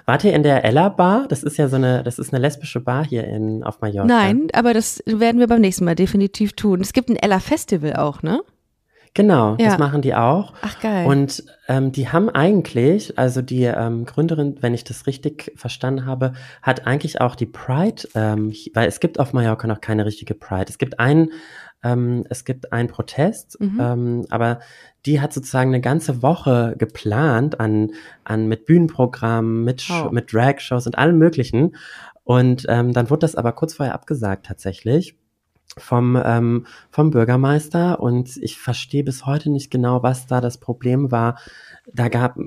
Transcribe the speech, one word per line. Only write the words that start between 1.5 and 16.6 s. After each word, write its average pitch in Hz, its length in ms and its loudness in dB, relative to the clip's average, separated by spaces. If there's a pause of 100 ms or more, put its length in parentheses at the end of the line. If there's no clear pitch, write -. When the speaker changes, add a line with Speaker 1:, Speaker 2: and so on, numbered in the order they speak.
Speaker 1:
ja 147 100 2
so 131 100 0
eine, 127 260 2
das 120 160 -8
ist - 120 -8
eine 131 120 -2
lesbische 147 360 -4
Bar 127 260 -2
hier 127 180 -4
in, 110 400 -4
auf - 180 -8
Mallorca. 101 240 -2
Speaker 2:
Nein, 240 480 2
aber 233 220 2
das - 320 -4
werden 233 320 2
wir 240 80 4
beim 233 140 4
nächsten 185 240 2
Mal 170 100 2
definitiv 196 580 0
tun. 190 280 0
Es 196 120 -6
gibt 247 160 0
ein 226 60 4
Ella 190 240 2
Festival 165 560 -2
auch, 143 260 -2
ne? 202 200 -2 (760)
Speaker 1:
Genau, 135 400 6
Speaker 2:
Ja. 220 120 4
Speaker 1:
das 185 80 2
machen 143 240 2
die 131 120 0
auch. 147 380 2 (100)
Speaker 2:
Ach, 214 200 -8
geil. 196 240 0
Speaker 1:
Und, 139 360 0 (280)
ähm, 131 240 0
die 131 160 -4
haben 185 200 2
eigentlich, 170 880 2
also 127 240 0
die, 127 220 -2
ähm, 117 400 -2
Gründerin, 147 560 -2
wenn 120 140 0
ich 117 100 -6
das - 240 -10
richtig - 480 -8
verstanden 131 500 -6
habe, 131 280 -2 (280)